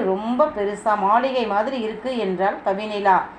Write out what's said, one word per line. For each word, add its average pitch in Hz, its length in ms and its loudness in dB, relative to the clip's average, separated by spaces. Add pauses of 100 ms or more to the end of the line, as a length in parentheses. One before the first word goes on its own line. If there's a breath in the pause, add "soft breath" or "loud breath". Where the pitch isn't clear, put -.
ரொம்ப 226 420 2
பெருசா, 208 500 -2
மாளிகை 233 500 2
மாதிரி 220 340 0
இருக்கு" 214 360 -6
என்றாள் 196 440 0
கவினிலா. 202 540 0 (220 loud breath)